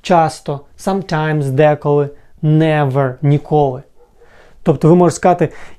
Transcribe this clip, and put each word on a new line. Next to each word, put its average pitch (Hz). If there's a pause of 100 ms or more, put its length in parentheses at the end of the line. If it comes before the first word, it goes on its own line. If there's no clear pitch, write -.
часто, 160 (180)
sometimes – 156
деколи, 147 (320)
never, 147
ніколи. 143 (800)
Тобто 156
ви 165
можете 175
сказати: 175 (300)